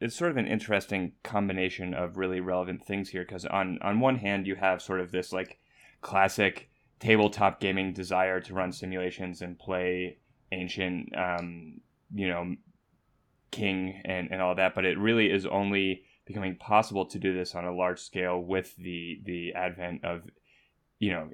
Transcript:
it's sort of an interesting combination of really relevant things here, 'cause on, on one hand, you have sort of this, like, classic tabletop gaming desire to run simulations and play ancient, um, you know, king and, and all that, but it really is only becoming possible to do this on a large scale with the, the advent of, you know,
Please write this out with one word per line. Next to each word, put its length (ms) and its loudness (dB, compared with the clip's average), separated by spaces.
it's 160 -4
sort 140 0
of 60 0
an 100 2
interesting 640 0
combination 720 -2
of 240 -4
really 220 0
relevant 440 -2
things 260 -4
here, 140 -4
'cause 220 -10
on, 360 0
on 180 2
one 160 4
hand, 300 0
you 100 -2
have 260 2
sort 180 -2
of 120 -4
this, 200 -2
like, 260 -6
classic 640 4
tabletop 600 6
gaming 340 0
desire 460 2
to 120 -12
run 200 -2
simulations 680 -6
and 180 -10
play 600 -2
ancient, 680 -4
um, 640 -4
you 160 -2
know, 280 -2
king 520 -2
and, 260 -4
and 120 -2
all 120 4
that, 200 4
but 100 2
it 140 4
really 320 6
is 160 2
only 560 2
becoming 320 -6
possible 500 2
to 120 -8
do 160 2
this 200 -4
on 100 -4
a 100 -4
large 260 0
scale 400 -2
with 360 -2
the, 480 -8
the 300 -6
advent 500 -4
of, 180 -4
you 140 0
know, 220 -6